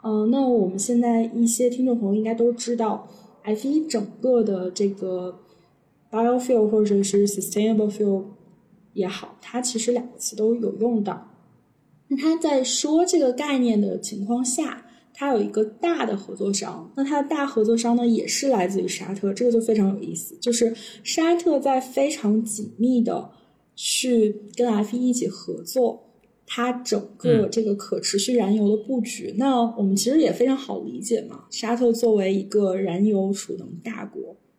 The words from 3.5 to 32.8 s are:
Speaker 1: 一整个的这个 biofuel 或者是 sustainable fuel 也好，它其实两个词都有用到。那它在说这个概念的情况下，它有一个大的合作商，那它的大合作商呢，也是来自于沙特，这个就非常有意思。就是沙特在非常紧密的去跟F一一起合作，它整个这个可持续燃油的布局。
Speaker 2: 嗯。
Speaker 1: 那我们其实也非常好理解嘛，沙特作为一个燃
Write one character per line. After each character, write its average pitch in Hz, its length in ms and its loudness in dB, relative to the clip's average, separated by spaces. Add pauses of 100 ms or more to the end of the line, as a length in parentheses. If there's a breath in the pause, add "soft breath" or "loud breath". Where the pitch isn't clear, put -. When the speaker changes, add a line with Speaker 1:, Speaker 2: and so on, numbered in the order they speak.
Speaker 1:
一 311 180 0
整 220 160 -2 (200)
个 247 200 4
的 185 300 -2
这 202 160 0
个 185 500 -6 (720 soft breath)
biofuel 233 600 2
或 214 160 4
者 202 180 4
是 202 240 4
sustainable 208 640 0
fuel 196 320 0 (680)
也 - 120 -2
好， - 360 -10
它 - 180 -8
其 247 180 -4
实 240 140 0
两 247 180 0
个 - 80 -20
词 - 200 -10
都 220 180 2
有 220 220 -4
用 220 260 0
到。 190 220 -6 (840)
那 269 60 -2
它 320 200 2
在 285 260 2
说 311 420 2
这 359 140 2
个 254 120 4
概 277 280 -2
念 226 200 4
的 190 200 0
情 202 260 -8
况 240 180 -2
下， - 440 -4 (260 loud breath)
它 277 180 -2
有 226 80 2
一 202 80 0
个 214 160 0
大 277 440 -2
的 208 100 -4
合 196 160 -12
作 196 180 -4
商， - 440 -8
那 277 80 0
它 285 180 0
的 285 80 -4
大 285 160 0
合 226 180 0
作 226 140 4
商 233 180 2
呢， 240 120 2
也 226 180 2
是 - 220 -2
来 196 200 2
自 190 140 -2
于 185 60 -2
沙 185 260 -8
特， 196 180 -2
这 247 140 -2
个 240 60 6
就 226 100 4
非 226 140 2
常 196 180 4
有 - 80 -6
意 170 140 -8
思。 - 240 -12
就 240 120 0
是 233 220 2 (300 loud breath)
沙 339 320 2
特 339 240 2
在 269 200 2
非 277 300 0
常 220 340 0
紧 - 340 -8
密 247 220 2
的 - 300 -2 (460 soft breath)
去 226 680 0 (140)
跟 240 180 2
F 214 240 0
一 254 120 2
一 240 40 2
起 220 140 -2
合 170 340 -8
作， - 460 -2 (400)
它 247 260 -2
整 208 260 -4 (160)
个 226 320 2
这 - 140 -2
个 202 140 0
可 185 240 -6
持 - 180 -4
续 247 180 0
燃 208 200 2
油 208 200 2
的 208 80 -4
布 262 180 -2
局。 - 320 -8
Speaker 2:
嗯。 190 40 -4
Speaker 1:
那 240 400 0
我 208 60 0
们 196 120 2
其 226 140 0
实 302 100 4
也 247 140 2
非 247 140 2
常 269 100 2
好 202 240 -8
理 - 180 -10
解 220 300 -2
嘛， - 220 -18
沙 233 240 -2
特 240 180 4
作 226 220 4
为 190 180 2
一 190 80 0
个 196 340 0
燃 190 300 0